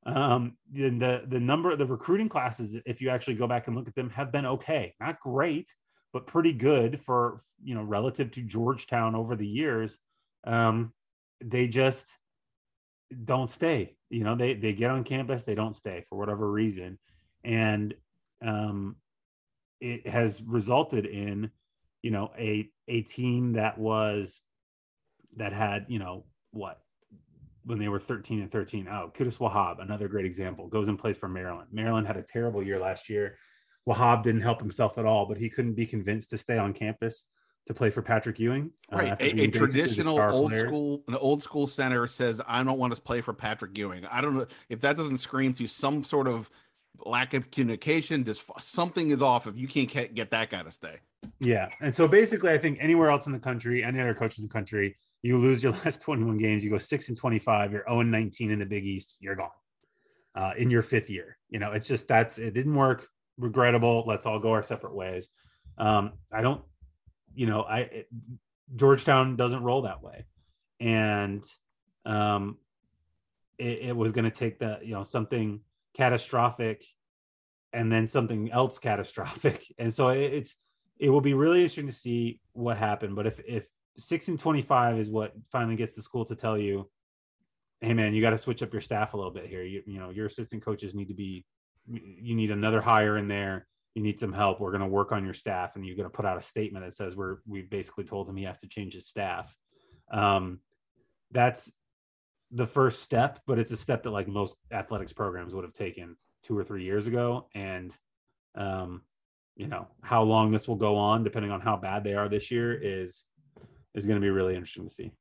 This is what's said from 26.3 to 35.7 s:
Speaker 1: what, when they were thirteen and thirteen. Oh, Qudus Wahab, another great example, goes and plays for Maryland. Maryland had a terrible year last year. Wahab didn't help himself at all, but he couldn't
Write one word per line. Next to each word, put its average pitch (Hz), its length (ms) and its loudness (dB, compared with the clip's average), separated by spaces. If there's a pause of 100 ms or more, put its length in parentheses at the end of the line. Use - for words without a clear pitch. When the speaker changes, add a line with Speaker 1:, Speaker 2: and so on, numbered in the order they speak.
Speaker 1:
what, 95 300 -10 (840)
when 113 160 -4
they 104 80 -2
were 101 100 -2
thirteen 107 440 -6
and 98 100 -10
thirteen. 101 360 -4
Oh, 95 240 -8
Qudus 123 260 -2
Wahab, 95 440 0
another 101 240 -6
great 98 180 -2
example, 90 440 -6
goes 107 180 0
and 104 100 0
plays 101 200 -2
for 98 120 -8
Maryland. 92 440 -8
Maryland 110 340 0
had 104 100 -4
a 95 60 -10
terrible 113 400 -4
year 98 160 -2
last 92 300 -6
year. 104 280 -4 (520)
Wahab 120 340 4
didn't 113 200 4
help 120 180 2
himself 107 380 -2
at 113 60 -2
all, 110 220 4
but 104 100 -4
he 110 140 -4
couldn't 117 240 -2